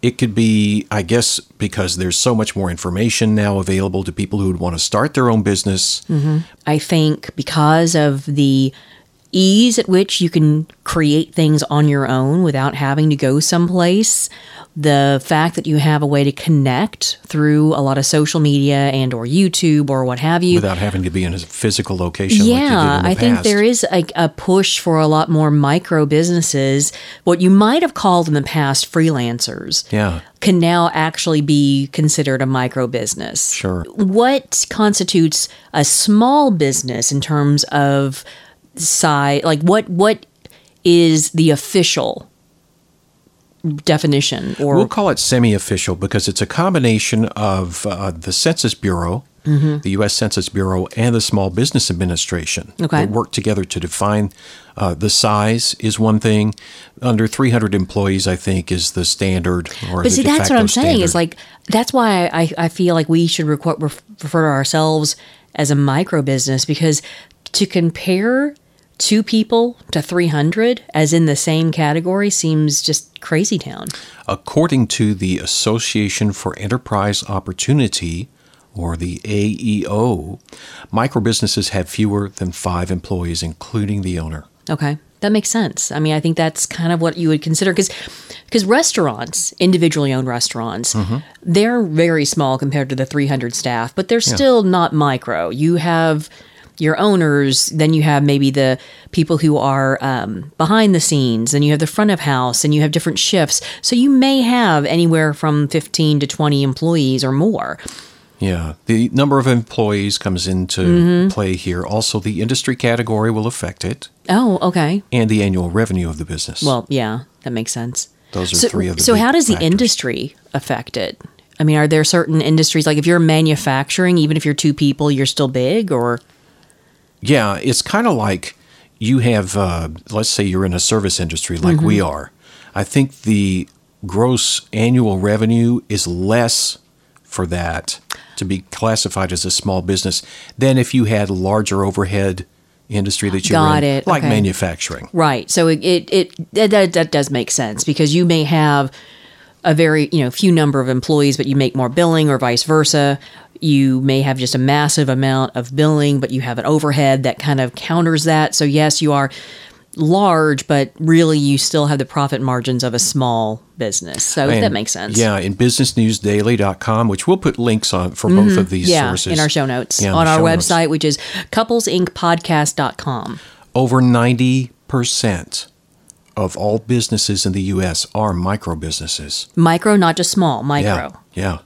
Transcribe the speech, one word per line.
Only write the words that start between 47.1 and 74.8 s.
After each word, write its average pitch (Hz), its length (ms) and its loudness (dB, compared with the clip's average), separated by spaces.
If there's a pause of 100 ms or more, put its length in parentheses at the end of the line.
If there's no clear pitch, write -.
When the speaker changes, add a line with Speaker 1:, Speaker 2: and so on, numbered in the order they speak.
Speaker 1:
of, 95 480 -2
uh, 95 260 -4
the 82 220 -8
Census 160 400 0
Bureau, 90 500 -2 (220)
Speaker 2:
Mm-hmm. 151 360 2
Speaker 1:
the 98 100 -4
U 98 120 0
S 104 120 0
Census 104 340 -2
Bureau, 95 380 -2 (100)
and 117 160 2
the 113 80 2
Small 98 300 0
Business 117 400 -2
Administration. 87 880 -4
Speaker 2:
Okay. 156 240 0
Speaker 1:
They 104 60 -4
work 110 200 -2
together 101 320 -2
to - 160 -8
define, 101 520 -2 (440)
uh, 90 200 -2
the 98 160 -2
size 107 680 0
is 110 200 -4
one 110 200 2
thing. 107 360 0 (440)
Under 113 280 0
three 127 240 0
hundred 110 240 0
employees, 95 520 0
I 92 100 -2
think, 92 340 -4
is 90 220 -4
the 90 120 -2
standard 90 640 -2 (220)
or 90 60 -4
Speaker 2:
But 123 80 -2
Speaker 1:
the 247 40 4
Speaker 2:
see, 262 140 2
Speaker 1:
de 277 60 2
Speaker 2:
that's 302 200 2
what 269 60 2
Speaker 1:
facto 233 60 4
Speaker 2:
I'm 208 60 2
saying. 240 340 2
Is 165 100 0
Speaker 1:
standard. 170 240 -2
Speaker 2:
like, - 20 -20 (320)
that's 220 240 0
why 208 400 2
I, 165 240 0
I 165 120 -2
feel 175 260 0
like 156 120 0
we 165 200 2
should 160 180 -2
reco-, 151 340 -2
ref-, 151 220 -6 (220)
refer 160 180 0
to 156 60 2
ourselves 151 680 0 (380)
as 147 160 -2
a 147 60 2
micro 143 480 0
business, 135 420 -2
because 156 380 0 (480)
to 196 160 0
compare 196 880 0 (420)
two 214 240 2
people 233 560 0 (140)
to 151 100 -2
three 175 280 0
hundred 175 520 0 (140)
as 151 180 2
in 165 140 4
the 143 80 2
same 160 360 0
category 170 600 0
seems 156 500 0
just - 400 -4
crazy 175 380 -2
town. - 300 -12 (380)
Speaker 1:
According 135 600 0